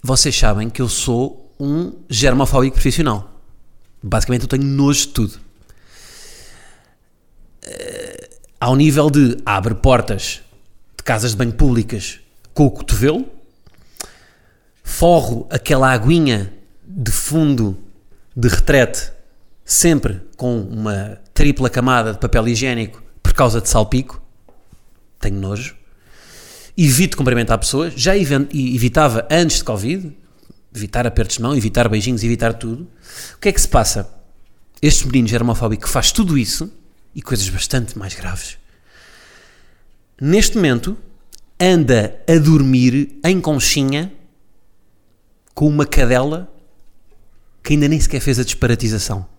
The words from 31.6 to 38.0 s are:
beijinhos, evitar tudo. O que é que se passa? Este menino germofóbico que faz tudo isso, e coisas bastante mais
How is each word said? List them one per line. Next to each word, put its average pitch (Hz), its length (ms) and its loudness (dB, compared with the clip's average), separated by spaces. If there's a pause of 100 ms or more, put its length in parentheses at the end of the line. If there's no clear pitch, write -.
beijinhos, 107 360 -2
evitar 117 300 -2
tudo. 123 340 -10 (460)
O - 40 -20
que 214 100 0
é 196 40 2
que - 80 2
se - 80 2
passa? 110 420 0 (720)
Este 147 240 4
menino 123 220 2
germofóbico 113 560 -2
que - 40 -4
faz - 220 0
tudo 175 260 0
isso, 147 340 -4 (440)
e - 80 -12
coisas 101 260 -4
bastante 104 480 -4
mais 98 180 -12